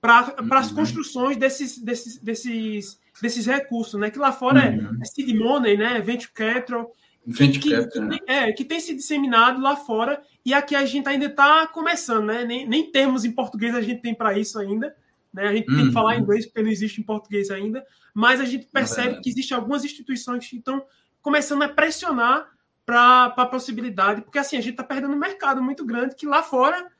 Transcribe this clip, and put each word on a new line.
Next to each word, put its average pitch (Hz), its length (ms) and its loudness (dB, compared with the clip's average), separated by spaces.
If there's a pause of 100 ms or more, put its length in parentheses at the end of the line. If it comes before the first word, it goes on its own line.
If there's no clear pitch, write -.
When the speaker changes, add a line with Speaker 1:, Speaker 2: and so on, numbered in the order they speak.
Speaker 1:
Pra, 240 220 6
pras 262 460 0
Speaker 2:
Uhum. - 80 -6
Speaker 1:
construções 277 600 -2
desses, 262 420 -2
desses, 233 400 -8
desses, 220 800 -6 (200)
desses 233 260 -2
recursos, 240 520 -2
né? 208 120 -2
Que 214 80 -12
lá 277 140 2
fora 262 380 4
Speaker 2:
Uhum. 160 300 -4
Speaker 1:
é, - 20 -10
é - 20 -10
seed 254 320 -4
money, 226 400 4
né? 226 240 0
Venture 233 320 -6
capital. 233 600 -4 (340)
Speaker 2:
Venture - 320 4
Speaker 1:
Que, 294 120 0
Speaker 2:
capital, - 200 0
Speaker 1:
que - 100 -6
Speaker 2:
né? - 260 -4
Speaker 1:
tem, - 100 0
é, 214 160 0
que 247 120 -4
tem 330 160 -4
se 330 140 -6
disseminado 262 680 2
lá 277 160 2
fora, 240 460 -2 (220)
e 254 100 0
aqui 285 200 2
a 277 120 2
gente 269 220 -2
ainda 277 200 0
tá 302 380 6
começando, 311 600 -2
né? 233 180 -2
Nem, 247 220 -6
nem 277 240 0
termos 269 340 2
em 233 80 -2
português 233 420 -2
a 240 80 0
gente 240 180 -4
tem 233 140 -4
pra 208 240 0
isso 220 200 -4
ainda, 214 360 -4 (380)
né? 196 160 -2
A 202 40 2
gente 226 140 0
tem 135 100 2
que 247 60 4
Speaker 2:
Uhum. 262 100 4
Speaker 1:
falar 226 240 2
inglês 214 300 0
porque - 160 -4
não 220 80 2
existe 214 300 -4
em 208 40 -6
português 208 460 -4
ainda, 220 340 -8 (300)
mas 247 260 4
a 277 40 -2
gente 247 200 -4
Speaker 2:
É - 80 -20
Speaker 1:
percebe - 300 -2
Speaker 2:
verdade. 247 200 -4
Speaker 1:
que 254 80 -4
existe 262 220 -4
algumas 254 320 -4
instituições 247 640 -8
que 254 100 -16
estão 262 260 -6 (380)
começando 294 420 0
a 285 60 0
pressionar 302 800 0 (380)
pra, 247 440 6
pra 247 160 0
possibilidade, 226 760 -2
porque - 160 -6
assim, 285 180 -4
a 254 40 -2
gente 247 160 -6
tá 247 80 -8
perdendo 269 280 -4
um 285 60 -2
mercado 294 440 -2
muito 277 220 -4
grande, 240 300 -4
que - 100 -16
lá 294 180 2
fora 320 580 0